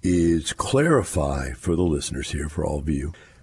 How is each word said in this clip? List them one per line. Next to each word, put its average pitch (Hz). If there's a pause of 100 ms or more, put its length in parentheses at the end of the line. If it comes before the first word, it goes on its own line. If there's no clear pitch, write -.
is 85
clarify 87
for 82
the 82
listeners 71
here, 73
for 76
all 73
of 71
you, 73 (320)